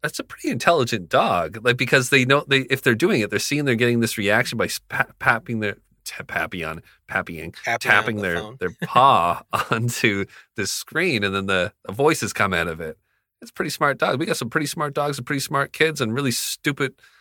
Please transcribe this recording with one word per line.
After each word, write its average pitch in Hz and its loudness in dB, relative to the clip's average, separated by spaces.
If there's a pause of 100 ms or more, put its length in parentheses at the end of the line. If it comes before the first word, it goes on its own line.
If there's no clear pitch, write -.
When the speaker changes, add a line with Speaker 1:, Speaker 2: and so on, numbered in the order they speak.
Speaker 1:
that's - -6
a - -10
pretty - -8
intelligent 123 2
dog. 107 2
Like, 120 2
because 131 2
they 131 4
know 139 4
they, 135 2
if - 0
they're 120 4
doing 160 2
it, 104 -2
they're 101 -2
seeing 147 -2
they're 131 2
getting 120 2
this 110 0
reaction 110 0
by 98 0
s-, - -6 (100)
pa-, - 0 (140)
papping 113 0
their, 104 -4 (280)
t-, - -12
Papillon, 80 -6 (260)
Papillon, 85 -6
Speaker 2:
Papillon - -6
Speaker 1:
tapping 110 4
Speaker 2:
the 101 -4
Speaker 1:
their, 87 0
Speaker 2:
phone. 107 -8
Speaker 1:
their 90 -4 (120)
paw 110 4 (140)
<laughs> - -4
onto 113 0 (300)
the 98 -4
screen, 156 -2
and 98 -2
then 98 -2
the, 92 0 (120)
the 98 -8
voices 135 0
come 98 0
out 85 0
of 82 -8
it. 78 -10 (440)
It's 240 -20
pretty 185 -6
smart 139 0
dogs. 151 0
We 160 -2
got - -2
some 117 -6
pretty 156 -2
smart 147 -6
dogs 147 -4
and 131 -10
pretty 139 -2
smart 139 -2
kids 156 2
and 113 0
really 135 0
stupid - -2 (280)